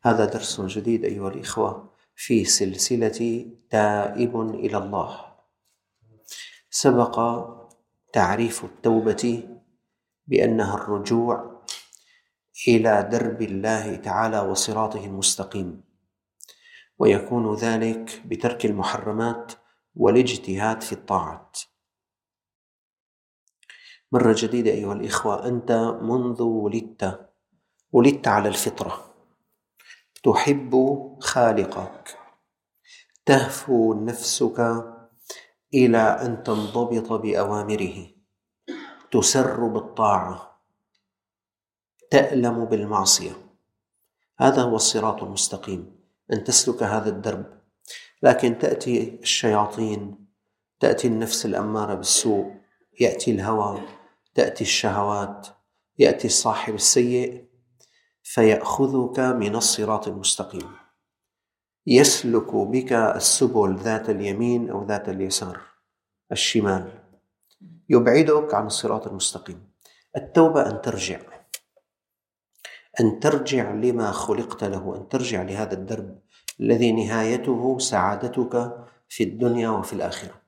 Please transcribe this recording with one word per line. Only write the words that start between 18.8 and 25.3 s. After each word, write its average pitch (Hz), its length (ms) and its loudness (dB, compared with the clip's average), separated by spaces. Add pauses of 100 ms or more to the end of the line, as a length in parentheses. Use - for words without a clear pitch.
والاجتهاد 110 840 0
في - 120 -8
الطاعات. 82 680 -6 (2500)
مرة 120 260 6
جديدة 110 340 0
أيها 104 220 -4
الإخوة، 107 540 -4